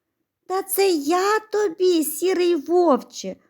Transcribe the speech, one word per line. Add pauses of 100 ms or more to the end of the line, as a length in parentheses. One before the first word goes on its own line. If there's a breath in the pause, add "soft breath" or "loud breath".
(480)
«Та
це
я
тобі,
сірий
вовче, (140)